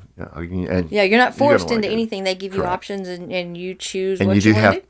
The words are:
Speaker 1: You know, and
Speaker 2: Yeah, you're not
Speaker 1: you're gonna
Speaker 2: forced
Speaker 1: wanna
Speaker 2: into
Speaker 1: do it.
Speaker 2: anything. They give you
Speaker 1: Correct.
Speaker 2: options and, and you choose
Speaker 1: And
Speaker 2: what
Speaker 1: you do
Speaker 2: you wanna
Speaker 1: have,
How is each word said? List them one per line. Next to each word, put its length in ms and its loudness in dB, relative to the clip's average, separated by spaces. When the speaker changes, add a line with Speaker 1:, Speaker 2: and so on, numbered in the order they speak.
Speaker 1:
You 80 -12
know, 60 -14
and 200 0
Speaker 2:
Yeah, 120 2
you're 160 4
not 180 2
Speaker 1:
you're 120 4
gonna 20 6
Speaker 2:
forced 160 4
Speaker 1:
wanna 100 -2
Speaker 2:
into 120 0
Speaker 1:
do 40 -4
it. 20 -2
Speaker 2:
anything. 300 -4
They 100 0
give 200 -8
you 60 -2
Speaker 1:
Correct. 120 -2
Speaker 2:
options 360 -8
and, 240 -10
and 240 -6
you 180 -8
choose 460 -4
Speaker 1:
And 80 2
Speaker 2:
what 80 4
Speaker 1:
you 60 6
do 80 6
Speaker 2:
you 40 6
wanna 120 6
Speaker 1:
have, 80 6